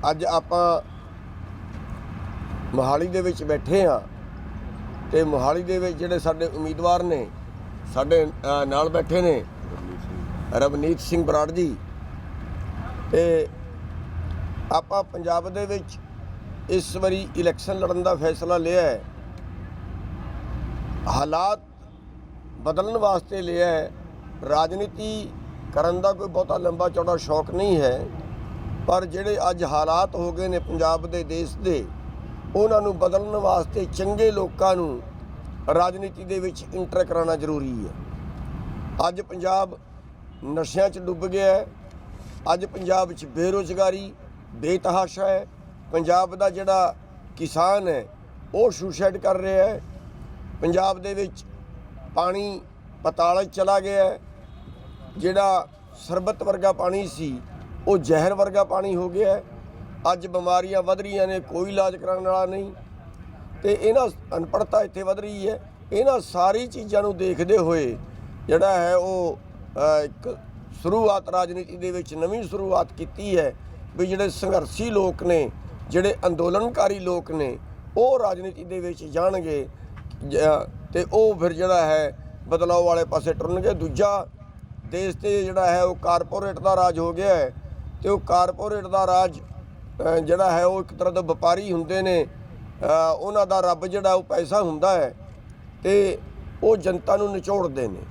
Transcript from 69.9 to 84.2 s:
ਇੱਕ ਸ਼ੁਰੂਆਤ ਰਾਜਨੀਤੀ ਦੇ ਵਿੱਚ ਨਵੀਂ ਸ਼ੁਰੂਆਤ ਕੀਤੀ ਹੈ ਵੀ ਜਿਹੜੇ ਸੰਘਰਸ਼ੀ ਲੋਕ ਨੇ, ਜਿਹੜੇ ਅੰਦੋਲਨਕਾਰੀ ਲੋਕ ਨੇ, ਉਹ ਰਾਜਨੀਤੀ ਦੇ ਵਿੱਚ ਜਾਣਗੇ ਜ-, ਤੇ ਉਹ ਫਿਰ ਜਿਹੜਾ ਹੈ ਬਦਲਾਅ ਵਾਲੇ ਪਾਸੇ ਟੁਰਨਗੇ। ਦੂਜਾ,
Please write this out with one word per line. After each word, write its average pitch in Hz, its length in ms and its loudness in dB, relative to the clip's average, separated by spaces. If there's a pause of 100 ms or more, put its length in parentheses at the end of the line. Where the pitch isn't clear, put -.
ਇੱਕ - 320 -8 (460)
ਸ਼ੁਰੂਆਤ 202 460 2
ਰਾਜਨੀਤੀ 180 480 -2
ਦੇ 180 140 -4
ਵਿੱਚ 180 240 -6
ਨਵੀਂ 185 280 -2
ਸ਼ੁਰੂਆਤ 190 500 -2
ਕੀਤੀ 185 460 -2
ਹੈ 139 160 2 (420)
ਵੀ 180 100 0
ਜਿਹੜੇ 190 220 0
ਸੰਘਰਸ਼ੀ 185 600 -2
ਲੋਕ 190 320 2
ਨੇ, 160 280 4 (400)
ਜਿਹੜੇ 185 240 2 (120)
ਅੰਦੋਲਨਕਾਰੀ 196 720 2
ਲੋਕ 180 340 -4
ਨੇ, 143 260 -2 (380)
ਉਹ 254 220 6
ਰਾਜਨੀਤੀ 185 460 -2
ਦੇ 180 160 -8
ਵਿੱਚ 175 240 -8
ਜਾਣਗੇ 160 640 0 (600)
ਜ-, 143 100 0 (540)
ਤੇ 175 200 0
ਉਹ 214 220 6
ਫਿਰ 170 180 2
ਜਿਹੜਾ 175 340 4
ਹੈ 156 320 2 (300)
ਬਦਲਾਅ 175 340 4
ਵਾਲੇ 170 220 4
ਪਾਸੇ 160 280 0
ਟੁਰਨਗੇ। 180 420 0
ਦੂਜਾ, 196 520 2 (640)